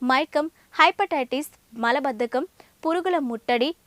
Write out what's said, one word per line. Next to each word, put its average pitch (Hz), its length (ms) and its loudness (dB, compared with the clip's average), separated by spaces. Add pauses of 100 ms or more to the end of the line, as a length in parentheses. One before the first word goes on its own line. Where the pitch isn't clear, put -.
మైకం, 294 460 0 (300)
హెపటైటిస్, 302 960 0
మలబద్ధకం, 247 680 -2 (400)
పురుగుల 349 320 0
ముట్టడి 247 560 -2 (120)